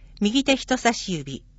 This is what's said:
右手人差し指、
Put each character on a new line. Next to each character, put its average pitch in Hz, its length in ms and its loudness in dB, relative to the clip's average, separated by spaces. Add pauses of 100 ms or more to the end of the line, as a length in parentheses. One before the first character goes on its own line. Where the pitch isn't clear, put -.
(220)
右 220 220 2
手 269 120 4
人 254 220 -2
差 233 160 2
し 196 200 -6
指、 139 300 -8 (160)